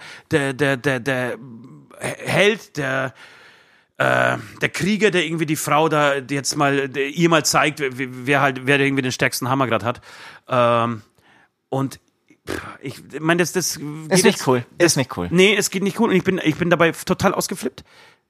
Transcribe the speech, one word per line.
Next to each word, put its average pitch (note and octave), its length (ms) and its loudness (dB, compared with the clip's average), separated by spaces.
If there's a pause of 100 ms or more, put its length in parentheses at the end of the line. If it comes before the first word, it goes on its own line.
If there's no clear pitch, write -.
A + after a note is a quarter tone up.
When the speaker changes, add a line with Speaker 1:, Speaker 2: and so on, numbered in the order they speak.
(320)
Speaker 1:
der, C#3 220 0
der, C#3 240 0
der, C3 240 -2
der B2+ 360 -4 (600)
Held, E3+ 760 -2
der, C3+ 380 -4 (840)
äh, B2+ 380 2 (260)
der D3 80 0
Krieger, G3 420 0
der E3+ 140 0
irgendwie D#3+ 200 -2
die D3+ 100 -2
Frau D3 320 2
da D3 280 2
jetzt C#3 420 -4
mal, C#3 320 0
der C3+ 180 -4
ihr E3 220 2
mal D#3 160 4
zeigt, D3 340 0
wer, C3+ 160 -4
wer B2+ 460 -2
halt, B2+ 260 0
wer C#3+ 140 4
irgendwie C#3 200 2
den B2+ 120 -4
stärksten C3 340 -2
Hammer C3+ 200 2
grad A2 180 0
hat. A#2+ 160 -4 (480)
Ähm, A#2 540 2 (640)
und, C3+ 320 -4 (440)
pff, - 160 -8 (200)
ich C3 200 -14 (200)
meine, E3 180 2
das, E3+ 140 0
das - 260 -2
geht C#3+ 80 -10 (240)
Speaker 2:
Ist F#3+ 140 6
nicht F#3+ 140 4
Speaker 1:
jetzt - 80 -2
Speaker 2:
cool. B2+ 180 2 (120)
Speaker 1:
das F3 100 4
Speaker 2:
Ist - 100 2
nicht - 180 -2
cool. F2+ 160 -4
Speaker 1:
Nee, F#3 240 6
es G3+ 140 0
geht F#3+ 140 -2
nicht G3 180 -2
cool A3+ 80 4
und F#3+ 80 4
ich E3+ 80 2
bin, F#3+ 180 0
ich D#3 140 0
bin E3+ 120 -2
dabei E3 220 4
total - 420 -2
ausgeflippt. - 520 -6 (440)